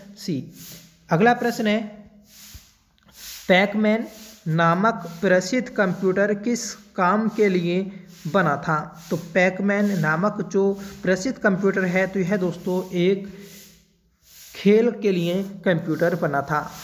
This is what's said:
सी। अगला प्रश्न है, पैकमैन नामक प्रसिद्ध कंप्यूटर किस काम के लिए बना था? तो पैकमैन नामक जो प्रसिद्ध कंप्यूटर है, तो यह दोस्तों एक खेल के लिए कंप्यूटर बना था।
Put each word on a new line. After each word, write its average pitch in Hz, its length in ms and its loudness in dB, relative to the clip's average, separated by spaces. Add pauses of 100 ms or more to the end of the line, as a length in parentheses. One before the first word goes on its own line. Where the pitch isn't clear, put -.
(160)
सी। - 360 -6 (580)
अगला 202 220 4
प्रश्न 240 340 -2
है, 214 140 2 (1700)
पैकमैन 214 560 2 (440)
नामक 170 460 2
प्रसिद्ध 196 760 0
कंप्यूटर 196 680 0
किस 233 400 -4
काम 202 540 0
के 208 200 2
लिए 180 440 0 (420)
बना 165 220 2
था? - 540 -4
तो 185 60 -2
पैकमैन 196 840 0
नामक 170 540 0
जो 196 260 2 (240)
प्रसिद्ध 185 360 0
कंप्यूटर 196 460 2
है, 185 220 2
तो 190 140 -4
यह 185 160 0
दोस्तों 180 600 -4
एक 190 320 2 (1300)
खेल 220 340 6
के 208 220 0
लिए 175 300 0
कंप्यूटर 170 720 0
बना 151 280 0
था। 151 300 -4 (120)